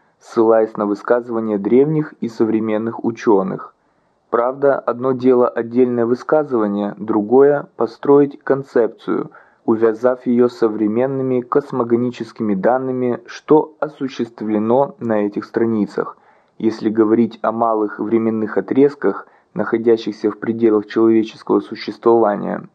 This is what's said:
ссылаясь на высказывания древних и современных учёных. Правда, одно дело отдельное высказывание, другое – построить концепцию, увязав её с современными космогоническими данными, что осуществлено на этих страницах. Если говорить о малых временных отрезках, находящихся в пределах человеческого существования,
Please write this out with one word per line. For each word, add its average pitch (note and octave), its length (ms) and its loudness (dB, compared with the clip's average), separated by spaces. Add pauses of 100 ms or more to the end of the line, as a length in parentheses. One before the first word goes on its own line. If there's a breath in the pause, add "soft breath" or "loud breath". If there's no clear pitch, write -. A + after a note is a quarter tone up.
(200)
ссылаясь A2+ 560 2
на G#2+ 100 -4
высказывания A2+ 720 -2
древних C#3 640 0
и - 80 -6
современных A2 800 -2
учёных. G2+ 680 -2 (540)
Правда, C3+ 480 0
одно B2 360 -2
дело B2 340 4
отдельное A#2+ 580 0
высказывание, A#2 920 0
другое – A#2 800 2
построить C#3 640 2
концепцию, A#2+ 880 -2 (320 soft breath)
увязав A2+ 640 0
её B2 220 4
с B2 80 -10
современными B2 800 -2
космогоническими A#2+ 1160 -2
данными, B2+ 680 -2
что - 540 0
осуществлено A#2+ 1200 -2
на A2 260 -2
этих G#2 200 -6
страницах. A2+ 720 -4 (400 soft breath)
Если A2 340 -2
говорить A2 500 0
о A2+ 100 -2
малых A2 460 -2
временных A2 580 -4
отрезках, B2 680 0 (300 soft breath)
находящихся A2+ 720 -2
в G2+ 80 -4
пределах A2+ 480 0
человеческого A2+ 720 0
существования, G#2 1160 0